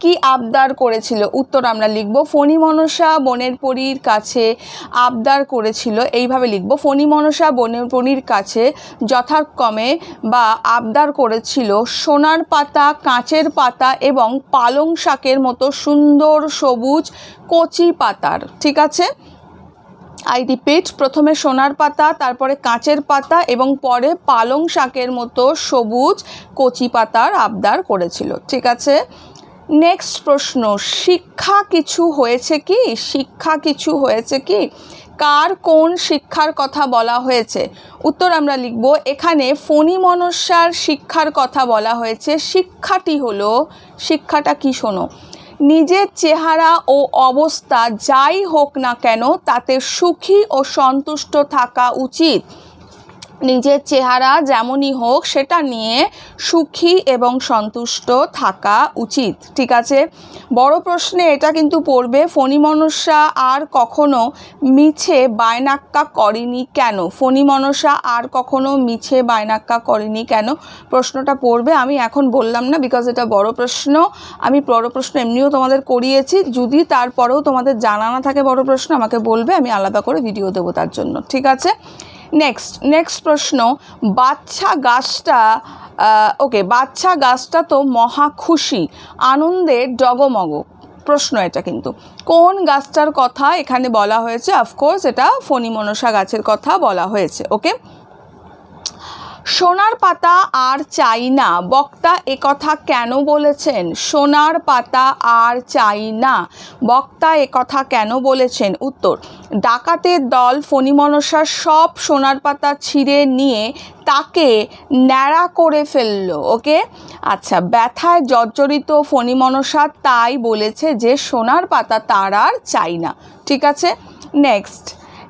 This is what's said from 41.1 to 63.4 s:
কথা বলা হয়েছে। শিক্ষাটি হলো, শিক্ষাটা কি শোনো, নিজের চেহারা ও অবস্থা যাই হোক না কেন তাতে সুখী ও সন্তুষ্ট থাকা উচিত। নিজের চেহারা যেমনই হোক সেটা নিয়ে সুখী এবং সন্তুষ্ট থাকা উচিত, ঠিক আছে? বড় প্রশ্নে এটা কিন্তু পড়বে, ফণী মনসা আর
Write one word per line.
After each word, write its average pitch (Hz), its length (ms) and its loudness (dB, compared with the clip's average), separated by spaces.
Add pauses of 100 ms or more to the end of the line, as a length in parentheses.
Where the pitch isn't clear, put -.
কথা 254 320 -2
বলা 226 280 0
হয়েছে। 233 440 -4
শিক্ষাটি 370 840 -2
হলো, 220 420 -2 (320)
শিক্ষাটা 294 560 -2
কি 269 180 -2
শোনো, 196 360 -6 (640)
নিজের 349 360 4 (100)
চেহারা 320 720 2
ও 277 240 2
অবস্থা 262 800 0 (180)
যাই 294 360 2
হোক 302 260 0 (140)
না 240 100 -2 (100)
কেন 226 180 0 (260)
তাতে 262 320 0
সুখী 359 600 0 (100)
ও 269 140 0
সন্তুষ্ট 277 720 -2 (200)
থাকা 247 300 0 (100)
উচিত। 262 460 0 (1080)
নিজের 277 340 2
চেহারা 262 480 2 (100)
যেমনই 269 500 0
হোক 247 340 0
সেটা 285 360 -2
নিয়ে 240 460 -2 (300)
সুখী 339 560 0 (120)
এবং 247 340 0
সন্তুষ্ট 233 680 -4 (320)
থাকা 214 560 0
উচিত, 233 380 -4 (220)
ঠিক 254 160 0
আছে? 240 260 2 (560)
বড় 277 260 4
প্রশ্নে 349 440 -2 (100)
এটা 302 180 0
কিন্তু 320 280 0
পড়বে, 269 460 2
ফণী 285 320 0
মনসা 302 640 2 (160)
আর 262 240 0 (120)